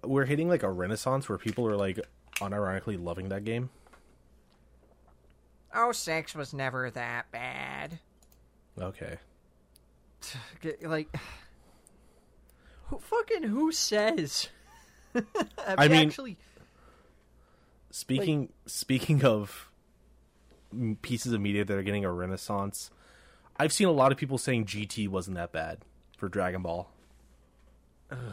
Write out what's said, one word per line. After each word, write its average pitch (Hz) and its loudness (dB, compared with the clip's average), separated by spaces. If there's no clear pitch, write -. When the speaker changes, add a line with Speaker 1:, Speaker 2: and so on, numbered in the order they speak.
Speaker 1:
We're 135 2
hitting, 147 2
like, 175 4
a 98 2
renaissance 107 -2
where 101 -2
people 110 0
are, 107 2
like, 98 0
unironically 98 -4
loving 90 -6
that 98 -6
game. 117 -4
Speaker 2:
Oh 233 2
six 160 -4
was 143 -8
never 131 -4
that 120 -6
bad. 135 -6
Speaker 1:
Okay. 92 -8
Speaker 2:
<sighs> - -14
Get, 156 -8
like, 156 -2
<sighs> - -18
who - -6
fucking, 440 0
who 277 2
says? 214 2
<laughs> - -16
Have 233 2
Speaker 1:
I 143 10
Speaker 2:
you 151 12
Speaker 1:
mean, 156 8
Speaker 2:
actually 233 -8
Speaker 1:
speaking, 147 0
Speaker 2:
like 127 -4
Speaker 1:
speaking 135 2
of 107 2
m-, 113 -2
pieces 120 -2
of 107 2
media 101 2
that 101 0
are 98 0
getting 101 0
a 90 0
renaissance, 95 -4
I've 156 2
seen 196 4
a 170 6
lot 135 8
of 131 0
people 135 -2
saying 120 0
G 104 -4
T 104 -4
wasn't 95 -4
that 85 -6
bad 80 -4
for 101 -4
Dragon 92 0
Ball. 87 -6
Speaker 2:
Ugh. 127 -10